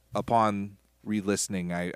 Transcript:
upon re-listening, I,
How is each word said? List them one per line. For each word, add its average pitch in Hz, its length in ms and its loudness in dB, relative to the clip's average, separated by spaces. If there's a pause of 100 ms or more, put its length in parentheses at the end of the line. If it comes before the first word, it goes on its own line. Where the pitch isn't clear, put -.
(160)
upon 104 640 2 (260)
re-listening, 98 680 -2
I, 87 220 -2